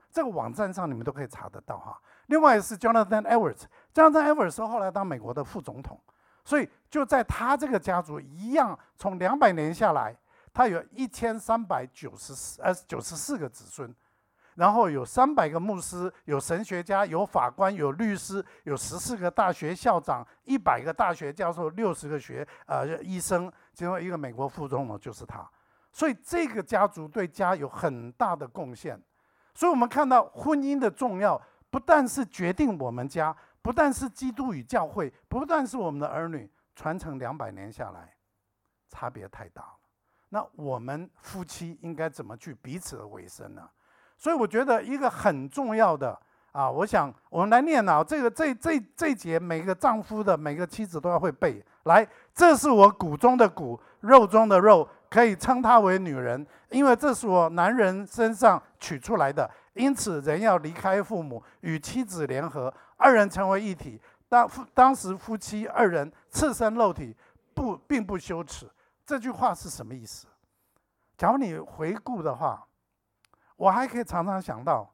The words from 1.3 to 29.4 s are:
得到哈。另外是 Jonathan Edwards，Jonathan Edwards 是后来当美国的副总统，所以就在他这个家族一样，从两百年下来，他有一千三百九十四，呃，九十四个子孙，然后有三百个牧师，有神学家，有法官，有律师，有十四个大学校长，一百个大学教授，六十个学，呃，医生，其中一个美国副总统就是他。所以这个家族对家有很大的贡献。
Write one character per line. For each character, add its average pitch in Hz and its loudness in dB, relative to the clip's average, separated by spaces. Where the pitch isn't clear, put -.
得 - -18
到 - -12
哈。 - -18
另 311 2
外 254 8
是 208 -8
Jonathan 214 2
Edwards，Jonathan 285 2
Edwards 294 0
是 220 -6
后 226 -4
来 190 -2
当 196 -4
美 151 -6
国 110 -10
的 139 -6
副 170 -12
总 131 -14
统， - -16
所 294 0
以 247 -2
就 285 -2
在 254 4
他 247 -2
这 277 -2
个 240 0
家 180 -2
族 151 -10
一 160 -12
样， 247 0
从 190 -6
两 190 0
百 262 6
年 160 -2
下 175 2
来， 117 -4
他 247 4
有 170 -4
一 247 -8
千 226 -4
三 226 -2
百 135 -6
九 127 -16
十 - -18
四， - -14
呃， 185 2
九 - -10
十 139 -12
四 247 -8
个 156 -8
子 113 -20
孙， 120 -16
然 185 4
后 220 2
有 135 -4
三 262 2
百 202 -2
个 156 -6
牧 190 -6
师， 180 -8
有 143 -2
神 175 -6
学 180 -6
家， 196 -2
有 185 -2
法 127 0
官， 190 0
有 151 -2
律 175 -4
师， 101 -8
有 143 -6
十 - -8
四 240 -8
个 180 -4
大 180 2
学 160 -8
校 190 2
长， 127 -6
一 269 -2
百 156 0
个 151 -6
大 180 0
学 151 -10
教 170 -4
授， 160 -6
六 185 -4
十 147 -12
个 151 -6
学， 127 -12
呃， 143 -4
医 185 -8
生， 175 -2
其 175 -10
中 180 -4
一 180 -8
个 175 -6
美 135 -10
国 135 -6
副 147 -10
总 131 -4
统 107 -12
就 120 -14
是 - -20
他。 - -16
所 311 0
以 254 -2
这 339 -4
个 214 -8
家 180 0
族 156 -14
对 185 -6
家 185 -2
有 143 -6
很 123 -6
大 202 -2
的 147 -10
贡 127 -12
献。 117 -12